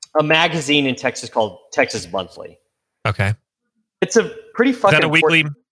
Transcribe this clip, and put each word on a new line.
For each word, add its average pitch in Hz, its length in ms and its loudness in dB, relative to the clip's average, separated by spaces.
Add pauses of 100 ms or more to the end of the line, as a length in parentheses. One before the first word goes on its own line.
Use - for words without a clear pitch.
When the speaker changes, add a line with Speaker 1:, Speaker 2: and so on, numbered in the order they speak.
(200)
Speaker 1:
a - 20 2
magazine 151 640 2
in 127 80 0
Texas 120 360 -6
called 107 280 -2 (140)
Texas 104 400 -2
Monthly. - 460 -10 (480)
Speaker 2:
Okay. 104 260 0 (680)
Speaker 1:
It's - 140 0
a 196 140 2 (220)
pretty 262 200 0
Speaker 2:
Is 247 100 -2
that 196 100 4
Speaker 1:
fucking 156 120 4
Speaker 2:
a 156 40 0
weekly? 160 320 4
Speaker 1:
important 147 320 -6